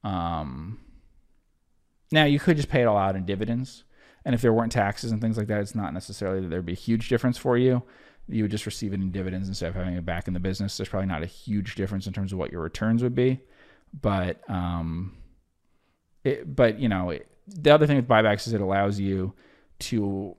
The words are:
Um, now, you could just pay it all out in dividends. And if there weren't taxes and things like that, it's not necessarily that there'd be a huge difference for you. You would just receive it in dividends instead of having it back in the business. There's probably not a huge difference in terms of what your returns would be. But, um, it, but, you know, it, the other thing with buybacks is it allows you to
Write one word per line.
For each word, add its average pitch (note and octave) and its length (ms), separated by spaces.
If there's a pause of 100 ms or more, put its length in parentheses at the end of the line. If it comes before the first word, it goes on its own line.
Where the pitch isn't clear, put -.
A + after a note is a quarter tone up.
Um, E2+ 760 (1300)
now, D#3 120
you C#3+ 160
could E3 180
just C#3 120
pay C3 120
it B2 40
all G#2 120
out G2 180
in F#2+ 80
dividends. G#2+ 600 (420)
And C3 80
if A#2 80
there A#2+ 100
weren't A2+ 200
taxes G#2+ 400
and G#2+ 100
things A2+ 160
like G#2 80
that, G#2 160
it's F#2+ 140
not G2 180
necessarily F#2+ 480
that F#2 60
there'd F2 180
be F2 60
a F2+ 40
huge A2+ 320
difference B2 300
for B2+ 180
you. B2 280 (440)
You A2 160
would G#2 60
just G#2 160
receive G#2 280
it G2 60
in F#2+ 120
dividends F#2 360
instead F#2+ 220
of F2 60
having F#2 180
it F2+ 100
back E2+ 240
in F#2+ 60
the F2+ 60
business. F#2+ 360
There's - 140
probably F#2+ 180
not E2 140
a E2+ 60
huge G#2 480
difference G2 320
in F#2+ 60
terms F#2+ 200
of F#2 60
what D#2+ 120
your E2+ 100
returns A2+ 420
would B2 100
be. B2+ 280 (520)
But, F#2+ 560
um, F2 680 (1040)
it, C#3 320
but, A2+ 240
you C3 100
know, F#2 220
it, - 180 (180)
the D3+ 220
other D3+ 160
thing C#3+ 120
with B2 100
buybacks A2 400
is A2+ 60
it G#2 80
allows G2 380
you F#2+ 360 (440)
to G2+ 600